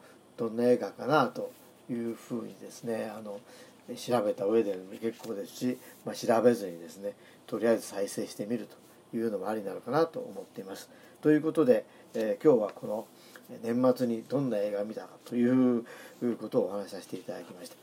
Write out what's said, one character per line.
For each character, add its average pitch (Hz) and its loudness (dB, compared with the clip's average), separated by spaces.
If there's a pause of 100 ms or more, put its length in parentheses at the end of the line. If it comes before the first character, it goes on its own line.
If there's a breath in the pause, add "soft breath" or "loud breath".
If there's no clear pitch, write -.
(360 loud breath)
ー、 - -12
ど 113 -4
ん 110 -6
な 120 2
映 123 8
画 104 -6
か 113 -10
な 139 4
と 101 -8 (380)
い 123 -4
う 117 -4
ふ 117 -8
う 107 -8
に 101 -14
で 104 -14
す - -16
ね、 110 -4
あ 110 -12
の、 101 -12 (560 loud breath)
調 123 0
べ 104 0
た 101 -4
上 110 4
で 101 -2
も 95 -12
結 113 -6
構 110 -8
で 98 -8
す - -20
し、 123 -2 (260 loud breath)
ま 107 -6
あ、 - -10
調 113 2
べ 120 8
ず 101 -2
に 85 -12
で 82 -16
す 82 -18
ね、 101 -8 (320 loud breath)
と - -6
り 110 0
あ 117 4
え 110 4
ず - -10
再 98 -6
生 104 -6
し - -16
て - -8
み 113 -2
る 104 -10 (420 loud breath)
と 117 -8
い 113 -2
う 117 -2
の 101 -4
も 92 -6
あ 110 -2
り 110 -4
な 95 -8
の 90 -8
か 120 -10
な 156 2
と - -10
思 98 -12
っ - -14
て - -14
い 95 -12
ま 95 -12
す。 - -18 (320 loud breath)
と 151 6
い 151 8
う 143 2
こ 156 0
と 156 4
で、 117 6 (280 loud breath)
え 107 0
ー、 - -4
今 135 8
日 104 2
は 92 -8
こ - -10
の 107 -4 (560 loud breath)
年 123 4
末 127 0
に 113 -2
ど 135 0
ん 131 0
な 107 0
映 101 0
画 101 -2
を - -2
見 110 -8
た - -10
か - -14 (160)
と - -10
い 120 4
う 123 4 (540 loud breath)
こ 107 -10
と 127 2
を 95 2
お 92 -8
話 101 -6
し - -14
さ 95 -12
せ - -18
て - -8
い 92 -12
た - -10
だ 87 -10
き - -16
ま 90 -16
し - -16
た。 - -20